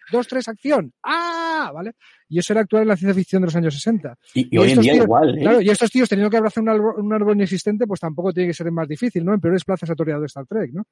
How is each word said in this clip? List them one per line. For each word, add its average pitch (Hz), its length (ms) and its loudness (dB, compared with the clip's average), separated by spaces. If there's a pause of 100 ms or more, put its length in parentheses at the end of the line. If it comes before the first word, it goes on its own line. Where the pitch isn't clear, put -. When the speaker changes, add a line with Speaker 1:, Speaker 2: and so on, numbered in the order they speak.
Speaker 1:
Dos, 240 160 -2
tres, 254 220 -6
acción. 226 460 -2 (100)
¡Ah!", 330 680 -4
¿vale? 180 180 -10 (380)
Y 160 100 -2
eso 208 140 -2
era 220 80 2
actuar 214 220 2
en 220 40 2
la 208 80 2
ciencia 190 180 0
ficción 190 280 0
de 180 60 0
los 160 100 -2
años 160 160 0
sesenta. 147 440 -4 (160)
Speaker 2:
Y, - 100 0
y 247 80 -8
Speaker 1:
Y 175 60 2
Speaker 2:
hoy 180 60 6
en - 60 6
Speaker 1:
estos 240 160 6
Speaker 2:
día 151 80 4
Speaker 1:
tíos, 226 120 6
Speaker 2:
igual, 151 320 4
¿eh? 151 40 -2
Speaker 1:
claro, 226 200 4
y 190 80 2
estos 214 220 2
tíos 254 160 2
teniendo 202 220 0
que 220 80 0
abrazar 220 260 -2
un 220 60 0
árbol, 214 280 2
un 208 140 -4
árbol 208 240 2
inexistente, 202 500 0
pues 196 140 -4
tampoco 170 320 -4
tiene 180 160 0
que 175 60 -2
ser 170 180 -6
más 165 160 -4
difícil, 160 380 -4
¿no? 196 80 0
En 208 80 0
peores 170 240 0
plazas 175 240 -4
ha 165 60 -2
toreado 151 280 -2
Star 139 240 -12
Trek, 196 240 -6
¿no? 180 200 -8